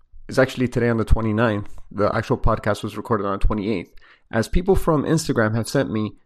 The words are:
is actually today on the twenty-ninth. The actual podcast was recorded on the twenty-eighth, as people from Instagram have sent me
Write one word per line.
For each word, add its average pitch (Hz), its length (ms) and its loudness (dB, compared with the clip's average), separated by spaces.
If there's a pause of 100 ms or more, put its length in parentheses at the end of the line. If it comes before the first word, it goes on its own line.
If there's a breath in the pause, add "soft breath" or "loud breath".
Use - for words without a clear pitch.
(300)
is 113 100 -2
actually 127 300 2
today 120 180 0
on 117 80 2
the 113 80 0
twenty-ninth. 107 760 2 (140)
The 101 240 2
actual 117 220 0
podcast 107 440 2
was 107 140 -8
recorded 104 300 -2
on 98 120 -2
the - 80 -4
twenty-eighth, 107 480 -4 (380 soft breath)
as 110 160 0
people 180 300 2
from 151 260 2
Instagram 123 500 0
have 113 140 -2
sent - 240 0
me 107 220 -4 (120)